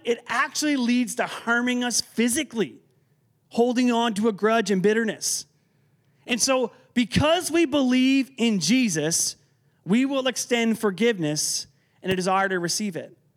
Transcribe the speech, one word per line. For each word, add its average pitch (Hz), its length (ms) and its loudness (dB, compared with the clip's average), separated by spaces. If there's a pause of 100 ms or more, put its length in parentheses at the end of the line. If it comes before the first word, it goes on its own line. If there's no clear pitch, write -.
it 233 220 -4
actually 285 500 -2
leads 247 380 0
to 196 100 -2
harming 247 580 -2
us 240 160 -2
physically, 233 800 -2 (680)
holding 247 420 2
on 233 220 0
to 214 160 0
a - 20 -2
grudge 214 400 0
and 190 100 2
bitterness. 214 640 0 (800)
And 240 160 -4
so, 262 300 0 (220)
because 294 580 2
we 339 140 2
believe 262 720 2
in 220 220 2
Jesus, 160 760 0 (480)
we 233 220 2
will 269 220 -2
extend 233 520 0
forgiveness, 180 880 -2 (340)
and 185 100 -4
it 185 80 -2
is 180 80 -2
our 190 200 2
to 190 120 -2
receive 175 360 -4
it. - 220 -14 (200)